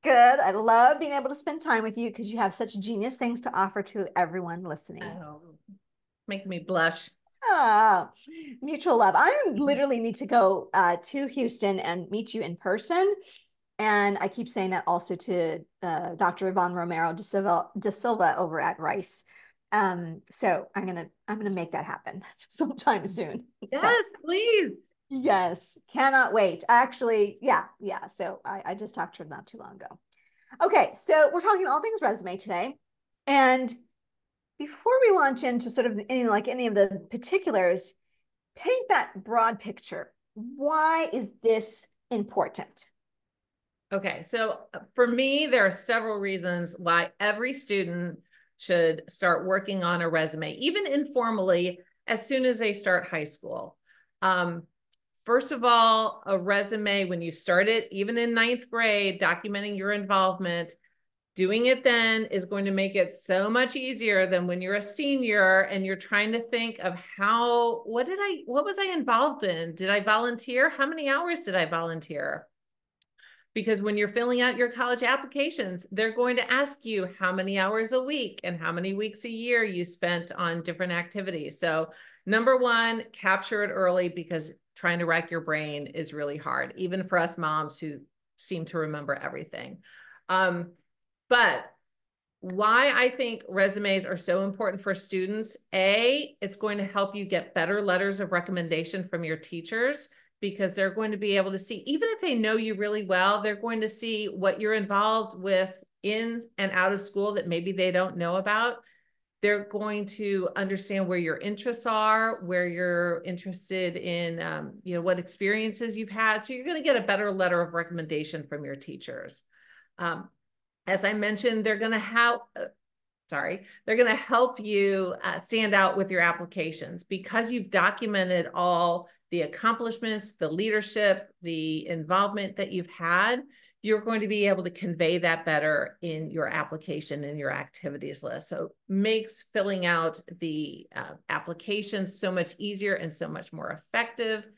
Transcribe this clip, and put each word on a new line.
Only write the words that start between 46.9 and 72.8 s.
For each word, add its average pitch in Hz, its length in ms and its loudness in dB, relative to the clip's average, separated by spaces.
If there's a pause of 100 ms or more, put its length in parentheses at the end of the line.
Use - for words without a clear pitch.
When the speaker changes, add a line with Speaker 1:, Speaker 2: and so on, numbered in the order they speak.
Speaker 2:
every 214 340 0
student 175 680 -4 (380)
should 165 520 2
start 180 380 0
working 196 360 0
on 175 200 0
a 165 60 0
resume, 156 480 -2
even 359 280 0
informally, 220 920 0 (260)
as 220 220 -2
soon 262 180 0
as 240 140 2
they 214 140 0
start 185 340 0
high 160 160 -4
school. - 520 -10 (460)
Um, 175 460 0 (580)
first 269 260 2
of 240 120 -4
all, 226 600 6
a 196 120 2
resume, 202 680 0
when 175 160 -4
you 170 80 -4
start 185 400 4
it, 226 220 2
even 202 260 -2
in 233 160 0
ninth 240 360 2
grade, 202 520 2
documenting 202 560 -2
your 196 140 -2
involvement, 190 840 0 (600)
doing 208 320 2
it 254 160 4
then 226 420 4
is 190 200 -4
going 196 200 -4
to 196 60 0
make 190 240 0
it 180 180 2
so 190 340 0
much 247 280 0
easier 220 500 2
than 180 220 0
when 180 120 -2
you're 190 160 -2
a 208 60 -2
senior 208 800 4
and 190 240 -2
you're 190 100 -2
trying 214 360 0
to 233 180 -2
think 226 300 -4
of 175 200 -4 (160)
how, 233 680 2
what 233 240 -2
did 381 120 -4
I, 392 280 -4
what 277 180 0
was 403 140 -4
I 381 120 0
involved 269 520 2
in? 165 320 -4
Did 190 160 -2
I 208 80 4
volunteer? 240 720 0
How 277 180 0
many 311 220 -4
hours 339 320 0
did 185 140 -4
I 170 100 4
volunteer? 160 840 -6 (1080)